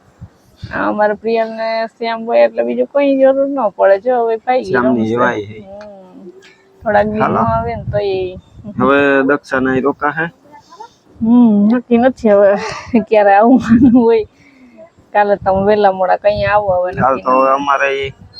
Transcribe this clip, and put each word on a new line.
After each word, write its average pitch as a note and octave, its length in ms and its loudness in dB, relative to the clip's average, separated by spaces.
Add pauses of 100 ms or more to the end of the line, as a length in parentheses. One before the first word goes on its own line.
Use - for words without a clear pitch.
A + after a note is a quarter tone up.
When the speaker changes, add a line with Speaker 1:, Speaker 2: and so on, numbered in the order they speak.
(760)
Speaker 1:
આ G3+ 140 -4
અમારા G#3 260 0
પ્રિયલને A3+ 720 -4
શ્યામ A3+ 380 -8
હોય A#3 200 2
એટલે A3+ 180 -2
બીજું A#3+ 240 -4
કોઈ C#4 300 0
જરૂર C4+ 320 2
ન C4+ 200 -4
પડે. G3 320 2
જો A#3+ 240 -2
હવે A3+ 120 -2
ભાઈ B3+ 260 -2
ગઈ F#3+ 80 -10
Speaker 2:
શ્યામની B2 300 0
Speaker 1:
રમશે. A2 120 -2
Speaker 2:
એવાય A#2+ 240 0
હે. G#2+ 220 -12
Speaker 1:
હમ. F#3+ 680 -20 (540)
થોડાક G#3 240 0
દી G#3+ 140 -6
Speaker 2:
હાલો. - 140 -2
Speaker 1:
ન G3+ 40 -2
આવે A3+ 360 -2
ને G#3+ 180 -12
તો G#3 60 -4
એ F#3+ 380 -4 (420)
Speaker 2:
હવે C#3 440 2
દક્ષાના C3+ 520 -2
ઈ C3 60 0
રોકા C#3+ 300 -4
હે? D#3+ 160 -4 (960)
Speaker 1:
હમ, A3 500 4
નક્કી A#3+ 260 0
નથી B3 300 0
હવે G3+ 280 4 (440)
ક્યારે G#3 340 2
આવવાનું A#3 680 4
હોય. A3+ 220 2 (880)
કાલે G3+ 240 2
તમે F#3+ 280 -2
વહેલા G#3 280 2
મોડા F#3 240 0
કઈ G#3 280 -2
આવો G3+ 280 0
હવે F3+ 200 -2
Speaker 2:
કાલ B2+ 200 0
Speaker 1:
નક્કી B2+ 100 -4
Speaker 2:
તો C3+ 80 -2
Speaker 1:
નથી. C3 100 2
Speaker 2:
હવે C3+ 100 2
અમારે C#3 560 -2
ઈ C3 60 -12 (260)